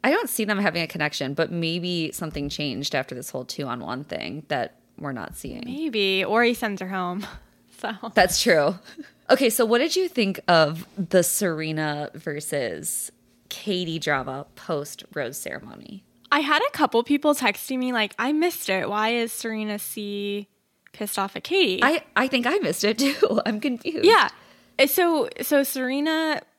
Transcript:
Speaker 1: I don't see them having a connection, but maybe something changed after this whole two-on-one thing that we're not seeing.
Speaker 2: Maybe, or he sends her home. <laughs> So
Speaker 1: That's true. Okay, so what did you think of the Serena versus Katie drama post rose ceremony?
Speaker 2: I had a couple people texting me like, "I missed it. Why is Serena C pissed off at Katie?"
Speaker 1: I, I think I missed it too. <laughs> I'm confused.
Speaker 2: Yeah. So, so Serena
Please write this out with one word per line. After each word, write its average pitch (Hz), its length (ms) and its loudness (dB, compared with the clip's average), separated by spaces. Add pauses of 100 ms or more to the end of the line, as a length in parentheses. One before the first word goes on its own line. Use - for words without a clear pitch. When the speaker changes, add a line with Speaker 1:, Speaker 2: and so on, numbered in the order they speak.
Speaker 1:
I 247 60 4
don't 392 220 2
see 220 140 -2
them 208 120 0
having 170 240 0
a 160 60 -4
connection, 147 480 -4
but 160 160 0
maybe 170 600 -2
something 147 380 -6
changed 143 460 -4
after 131 180 -4
this 123 160 -10
whole 127 160 -8
two-on-one 123 600 -8
thing 104 420 -8
that 131 320 -4 (180)
we're 143 140 -8
not 113 260 -10
seeing. - 300 -12
Speaker 2:
Maybe, 220 580 0
or 226 180 4
he 233 120 4
sends 202 260 -6
her 185 60 -6
home. 185 440 -4
<laughs> - 60 -16 (400)
So 220 140 -6 (240)
Speaker 1:
That's 185 260 6
true. 165 340 4 (560)
Okay, 262 200 6
so 233 140 2
what 226 140 4
did 320 160 0
you 370 120 2
think 196 400 0
of 160 400 4 (100)
the 180 260 4
Serena 156 920 -2
versus 143 1000 -6 (380)
Katie 180 480 -4
drama 139 480 -4 (100)
post - 480 -6 (120)
rose 139 220 -6
ceremony? - 680 -12 (280)
Speaker 2:
I 285 100 4
had 294 200 2
a 571 120 0
couple 240 300 2
people 285 320 2
texting 254 440 -2
me 254 120 -2
like, 214 280 0
"I 262 140 0
missed 330 360 0
it. 190 200 0
Why 214 200 0
is 233 220 -2
Serena 214 480 -6
C 202 680 -6 (460)
pissed - 240 -6
off 196 180 -4
at - 80 -8
Katie?" 285 400 2
Speaker 1:
I, 302 200 4 (120)
I 254 120 4
think 247 180 0
I 311 140 2
missed - 240 0
it 220 160 2
too. 277 440 2
<laughs> - 40 -4
I'm 208 120 -2
confused. 302 460 -2
Speaker 2:
Yeah. 381 240 8 (580)
So, 330 400 4 (140)
so 285 220 4
Serena 294 760 0 (180)